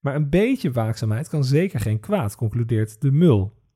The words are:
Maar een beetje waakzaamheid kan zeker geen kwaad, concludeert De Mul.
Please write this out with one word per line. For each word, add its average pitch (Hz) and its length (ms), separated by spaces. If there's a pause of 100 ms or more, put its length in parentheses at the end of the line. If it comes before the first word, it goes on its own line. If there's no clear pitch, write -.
Maar 139 140
een 147 140
beetje 196 440
waakzaamheid 113 560
kan 147 160
zeker 143 360
geen 107 200
kwaad, 175 360
concludeert 113 640
De 139 120
Mul. 135 400 (240)